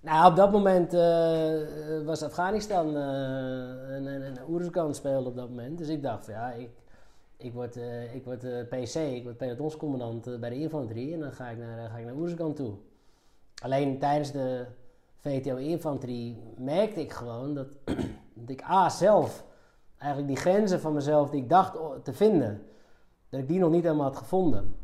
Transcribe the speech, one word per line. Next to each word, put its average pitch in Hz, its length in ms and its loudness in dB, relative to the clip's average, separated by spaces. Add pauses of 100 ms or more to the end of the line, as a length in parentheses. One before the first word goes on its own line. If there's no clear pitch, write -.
Nou, 160 300 8
op 160 60 4
dat 196 160 8
moment, 185 420 4
eh, 160 1080 2
was 151 180 -4
Afghanistan, 180 760 -2
eh, 131 1000 -6
en, 139 100 -6
en, 139 160 -6
en 135 120 -10 (140)
Oeruzgan 170 460 -2
speelde 135 340 -2
op 120 80 -10
dat 123 120 -10
moment. 123 300 -10
Dus 156 100 -8
ik 151 140 -4
dacht 117 220 -6
van, 107 100 -12
"Ja, 110 180 -6
ik, 156 180 -12 (680)
ik 120 160 -12
word, 120 240 -10
eh, 120 380 -10
ik 131 100 -12
word, 123 200 -10
eh, 123 240 -6
P 127 160 -4
C, 117 100 -8
ik 135 280 -4
word 120 140 -12
pelotonscommandant, 127 880 -6
eh, 123 120 -8
bij 120 120 -6
de 123 100 -6
infanterie 139 540 -6
en 165 60 -6
dan 139 120 -8
ga 127 160 -12
ik 117 100 -10
naar, 117 200 -10
eh, 113 140 -10
ga 117 60 -10
ik 117 60 -10
naar 120 100 -10
Oeruzgan 165 400 -4
toe." 131 180 -6 (920)
Alleen 135 360 0
tijdens 143 340 0
de 127 340 -4 (520)
V 135 240 -2
T 131 100 -4
O 127 40 -2
infanterie 123 840 -4 (140)
merkte 170 440 0
ik 139 120 -6
gewoon 120 420 -8
dat, 135 120 -8 (180)
<clears throat> - 500 -6
dat 117 160 -14
ik 131 180 -10
A, 180 200 6
zelf 170 560 4 (540)
eigenlijk 143 340 -4
die 131 100 -2
grenzen 185 380 4
van 156 120 -2
mezelf 147 380 4
die 143 120 -2
ik 120 60 -6
dacht 185 300 6
o-, 156 240 -8
te 139 100 -6
vinden, 135 500 4 (680)
dat 135 120 -6
ik 131 80 -6
die 175 100 2
nog 175 120 6
niet 170 120 6
helemaal 151 240 2
had 135 100 -2
gevonden. - 680 4